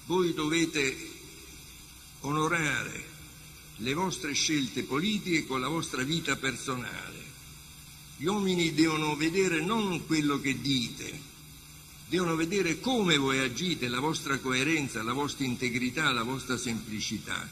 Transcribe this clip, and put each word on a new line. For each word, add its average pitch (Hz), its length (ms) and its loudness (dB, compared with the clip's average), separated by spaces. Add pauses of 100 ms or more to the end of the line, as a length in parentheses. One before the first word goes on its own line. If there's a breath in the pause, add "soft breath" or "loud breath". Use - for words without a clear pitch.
voi 175 300 4
dovete 156 600 2 (1300)
onorare 151 840 0 (680)
le 123 180 0
vostre 151 400 -2
scelte 131 480 2
politiche 165 640 2
con 131 160 0
la 127 60 0
vostra 151 340 -2
vita 143 340 0
personale. 107 880 -4 (920)
Gli 135 80 -4
uomini 180 480 4
devono 156 420 4
vedere 165 460 4
non 196 420 2
quello 147 380 4
che 135 180 0
dite, 120 640 -2 (840)
devono 165 300 2
vedere 165 440 2
come 214 360 4
voi 135 220 4
agite, 131 500 0
la 123 120 0
vostra 143 360 0
coerenza, 131 680 2
la 117 120 0
vostra 139 320 0
integrità, 127 680 0
la 120 100 2
vostra 123 360 -2
semplicità. 107 920 -4